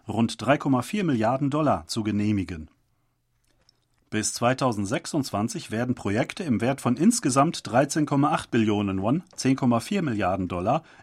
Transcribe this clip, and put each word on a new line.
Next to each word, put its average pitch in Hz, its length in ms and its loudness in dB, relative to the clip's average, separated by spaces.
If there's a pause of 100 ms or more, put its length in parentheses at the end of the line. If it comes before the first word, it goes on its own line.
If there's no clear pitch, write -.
rund 110 320 0
drei 131 200 2
Komma 131 240 0
vier 208 200 -4
Milliarden 135 460 0
Dollar, 131 380 0
zu 113 160 -4
genehmigen. 101 680 -2 (1400)
Bis 107 240 -2
zweitausendsechsundzwanzig 120 1400 -2
werden 120 240 -2
Projekte 113 480 -4
im 123 180 0
Wert 131 180 0
von 123 160 0
insgesamt 156 720 2
dreizehn 143 400 2
Komma 143 280 2
acht - 180 -4
Billionen 104 500 2
Won, 131 220 0 (120)
zehn 131 200 2
Komma 120 240 2
vier 196 240 -2
Milliarden 98 440 0
Dollar, 95 360 -2 (200)